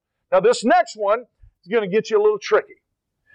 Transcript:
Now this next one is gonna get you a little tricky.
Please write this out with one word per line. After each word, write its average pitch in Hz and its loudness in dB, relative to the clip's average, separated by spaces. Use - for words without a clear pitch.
Now 185 4
this 220 2
next 330 0
one 233 -4
is 175 -20
gonna 214 -2
get 208 -4
you 214 0
a - 2
little 214 0
tricky. - -4